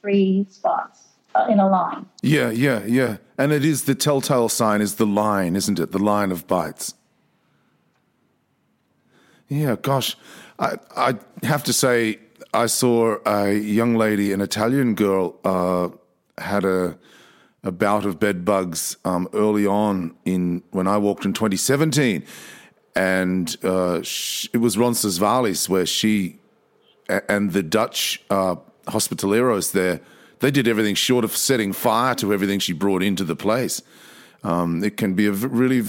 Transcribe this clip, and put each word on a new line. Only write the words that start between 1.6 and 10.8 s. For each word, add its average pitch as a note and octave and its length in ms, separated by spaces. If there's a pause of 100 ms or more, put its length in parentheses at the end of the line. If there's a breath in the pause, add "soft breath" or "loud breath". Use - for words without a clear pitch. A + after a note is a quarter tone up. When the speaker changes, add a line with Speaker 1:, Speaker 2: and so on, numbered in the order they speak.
Speaker 1:
a G3 80
line. F#3 380 (160)
Speaker 2:
Yeah, B2 280
yeah, A#2 360
yeah. A#2 320 (180)
And C#3+ 160
it C#3+ 120
is, D3+ 200
the C#3 100
telltale C3+ 540
sign G#2+ 320
is G2+ 160
the A2+ 100
line, G2+ 500
isn't G2 220
it? E2+ 140
The F#2+ 60
line G#2 340
of E2+ 140
bites. E2+ 480 (2500 soft breath)
Yeah, C#3+ 320
gosh. C3+ 360 (420 loud breath)
I, A#3 180 (200)